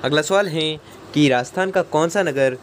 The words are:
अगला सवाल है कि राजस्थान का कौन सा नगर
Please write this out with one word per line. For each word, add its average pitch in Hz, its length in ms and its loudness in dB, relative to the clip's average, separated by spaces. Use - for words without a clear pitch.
अगला 151 180 0
सवाल 196 260 0
है 156 320 -4
कि 147 140 4
राजस्थान 131 420 0
का 185 120 0
कौन 160 260 0
सा 196 140 -2
नगर 135 400 0